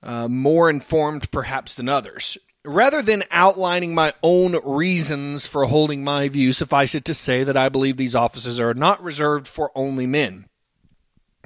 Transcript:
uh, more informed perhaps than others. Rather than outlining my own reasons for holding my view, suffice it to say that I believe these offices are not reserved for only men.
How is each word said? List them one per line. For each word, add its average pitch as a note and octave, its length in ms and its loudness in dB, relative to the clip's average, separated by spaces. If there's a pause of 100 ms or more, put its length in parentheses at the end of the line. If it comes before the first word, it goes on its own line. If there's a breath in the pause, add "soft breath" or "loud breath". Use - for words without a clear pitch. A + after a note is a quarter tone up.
uh, A#2+ 240 -8
more D3 440 2
informed D3+ 600 -2
perhaps C3 440 -6
than B2 160 -4
others. - 480 -4 (260)
Rather B3 360 2
than G#3 300 0
outlining F3+ 640 2
my D#3+ 180 2 (100)
own F3+ 400 4
reasons C#3+ 840 -2
for C#3+ 180 0
holding D3 400 0
my C#3+ 240 -2
view, C3+ 240 2
suffice C#3 420 0
it D3 120 -4
to E3 80 -2
say C3 300 0
that C3+ 120 0
I C3+ 140 4
believe C3+ 260 0
these C3 200 -2
offices A#2+ 440 -2
are A#2 140 0
not E3 280 2
reserved D3+ 460 -2
for D3+ 260 -6
only C3+ 320 -4
men. A#2 400 -4 (1000)